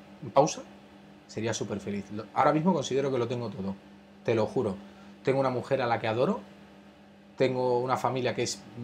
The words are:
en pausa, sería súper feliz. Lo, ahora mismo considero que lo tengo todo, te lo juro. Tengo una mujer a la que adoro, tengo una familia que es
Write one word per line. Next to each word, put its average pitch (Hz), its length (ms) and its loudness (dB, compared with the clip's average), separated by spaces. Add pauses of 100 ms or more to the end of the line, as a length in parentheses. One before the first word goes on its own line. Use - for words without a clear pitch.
(240)
en 135 80 -8
pausa, 147 300 4 (680)
sería 110 260 -2
súper 107 260 -4
feliz. 101 340 -6
Lo, 104 200 -8
ahora 135 200 4
mismo 156 200 4
considero 139 380 0
que 127 60 0
lo 117 100 0
tengo 120 220 -4
todo, 95 260 -6 (480)
te 117 120 2
lo 107 100 4
juro. 107 300 0 (480)
Tengo 135 180 2
una 131 80 2
mujer 127 320 -2
a 123 60 0
la 117 120 2
que 113 80 -2
adoro, 127 320 2 (960)
tengo 127 420 2
una 127 180 0
familia 120 380 0
que 123 80 0
es - 180 -4 (220)